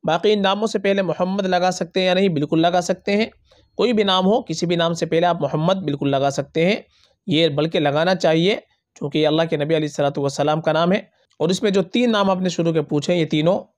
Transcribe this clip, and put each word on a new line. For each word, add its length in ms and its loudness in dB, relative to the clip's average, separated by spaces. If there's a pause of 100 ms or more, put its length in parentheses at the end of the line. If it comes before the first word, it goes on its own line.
बाकी 240 0
इन 100 2
नामों 280 0
से 120 -4
पहले 220 0
मोहम्मद 440 -2
लगा 260 0
सकते 280 -4
हैं 80 0
या 60 2
नहीं, 160 2
बिल्कुल 300 0
लगा 220 2
सकते 300 -4
हैं। 180 0 (480)
कोई 160 0
भी 100 2
नाम 220 2
हो, 160 2
किसी 240 -6
भी 100 0
नाम 180 0
से 120 -4
पहले 220 2
आप 140 0
मोहम्मद 360 0
बिल्कुल 320 -4
लगा 200 0
सकते 360 -2
हैं, 180 0 (440)
ये 220 2
बल्कि 300 -2
लगाना 360 2
चाहिए, 460 2 (360)
चूँकि 220 -4
ये 60 2
अल्लाह 200 2
के 120 -4
नबी 180 0
अलैहिस्सलातु 460 -2
वस्सलाम 400 0
का 120 0
नाम 180 2
है। 180 -2 (300)
और 120 0
इसमें 220 0
जो 80 2
तीन 280 0
नाम 200 2
आपने 200 0
शुरू 240 -2
के 80 0
पूछे, 340 -2
ये 100 2
तीनों 340 0 (180)